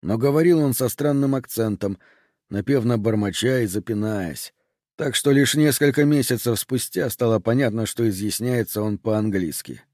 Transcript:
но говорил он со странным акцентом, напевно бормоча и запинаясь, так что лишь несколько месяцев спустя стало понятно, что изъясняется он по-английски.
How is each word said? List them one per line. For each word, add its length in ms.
но 160
говорил 440
он 120
со 160
странным 460
акцентом, 640
напевно 480
бормоча 640
и 80
запинаясь, 880
так 180
что 160
лишь 260
несколько 500
месяцев 520
спустя 520
стало 280
понятно, 460
что 240
изъясняется 720
он 160
по-английски. 840